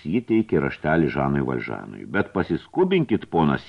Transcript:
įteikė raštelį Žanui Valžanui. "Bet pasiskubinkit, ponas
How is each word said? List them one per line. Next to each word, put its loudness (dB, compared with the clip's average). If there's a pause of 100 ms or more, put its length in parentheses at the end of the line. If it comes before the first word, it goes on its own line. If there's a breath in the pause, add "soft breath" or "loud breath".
įteikė 0
raštelį 0
Žanui 0
Valžanui. -8
"Bet -2
pasiskubinkit, 0
ponas 2